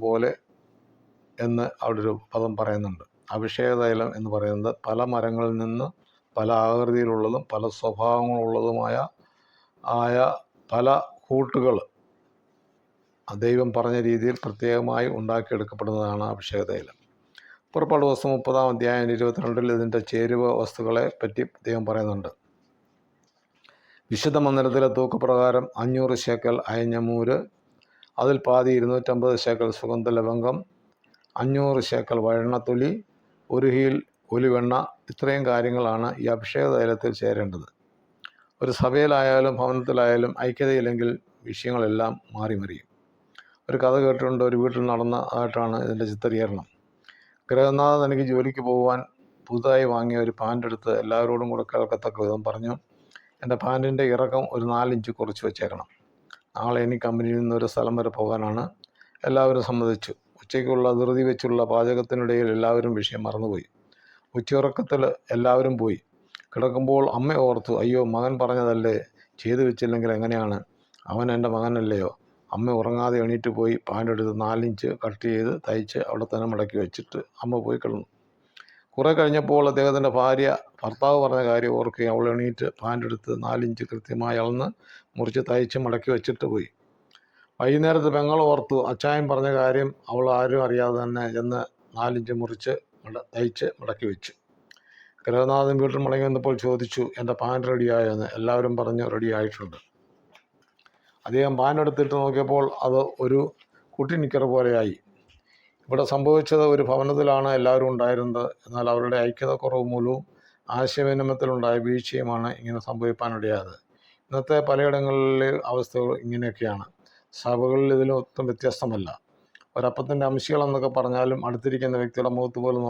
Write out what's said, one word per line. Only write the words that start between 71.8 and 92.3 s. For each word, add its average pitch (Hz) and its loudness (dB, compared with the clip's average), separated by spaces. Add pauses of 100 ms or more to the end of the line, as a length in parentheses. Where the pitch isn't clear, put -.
അമ്മ 120 -2
ഉറങ്ങാതെ 120 0
എണീറ്റ് 117 -2
പോയി 113 2 (120)
പാൻ്റ് 113 -2
എടുത്ത് 110 -2
നാലിഞ്ച് 113 -2 (120)
കട്ട് 107 -6
ചെയ്ത് 113 0 (140)
തയ്ച്ച് 110 -4 (100)
അവിടെ 113 -4
തന്നെ 113 -4
മടക്കി 104 -4
വെച്ചിട്ട് - -6 (240)
അമ്മ 120 -2
പോയി 120 -2
കിടന്നു. 117 -6 (920)
കുറേ 139 4
കഴിഞ്ഞപ്പോൾ 147 4
അദ്ദേഹത്തിൻ്റെ 139 2
ഭാര്യ 131 4 (300)
ഭർത്താവ് 139 2
പറഞ്ഞ 131 2
കാര്യം 120 2
ഓർക്കുകയും 117 -2
അവൾ 117 2
എണീറ്റ് 120 -2 (140)
പാൻ്റ് 117 -4
എടുത്ത് 113 -8 (100)
നാലിഞ്ച് 117 -4
കൃത്യമായി 117 -6
അളന്ന് 123 -2 (500)
മുറിച്ച് 117 -2
തയ്ച്ച് 123 0
മടക്കി 120 -2
വെച്ചിട്ട് - -4
പോയി. 107 -4 (920)
വൈകുന്നേരത്ത് 151 4
പെങ്ങൾ 147 2
ഓർത്തു, 139 2 (120)
അച്ചായൻ 147 0
പറഞ്ഞ 139 0
കാര്യം 131 2 (200)
അവൾ 123 -2 (140)
ആരും 131 2
അറിയാതെ 123 0
തന്നെ 120 -4 (100)
ചെന്ന് 120 -4 (380)
നാലിഞ്ച് 120 -4